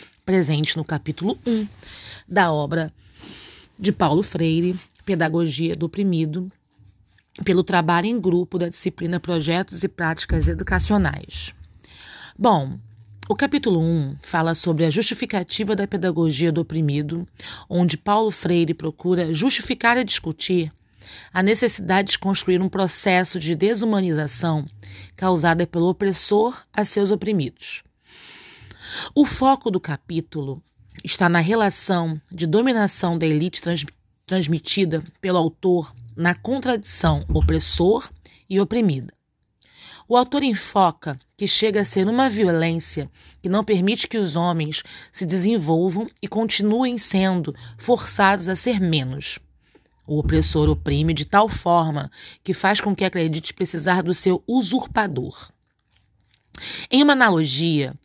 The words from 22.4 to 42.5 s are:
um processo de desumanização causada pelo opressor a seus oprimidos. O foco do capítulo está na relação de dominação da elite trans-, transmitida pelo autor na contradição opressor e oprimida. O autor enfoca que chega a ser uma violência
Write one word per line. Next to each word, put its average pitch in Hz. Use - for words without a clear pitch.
um 190
processo 185
de 160
desumanização 175
causada 170
pelo 170
opressor 208
a 208
seus 202
oprimidos. 185
O 285
foco 262
do 185
capítulo 151
está -
na 170
relação 175
de 170
dominação 202
da 165
elite 156
trans-, 160
transmitida 165
pelo 180
autor 165
na 170
contradição 226
opressor 170
e 190
oprimida. 196
O 233
autor 254
enfoca 185
que 202
chega 208
a 196
ser 190
uma 247
violência 165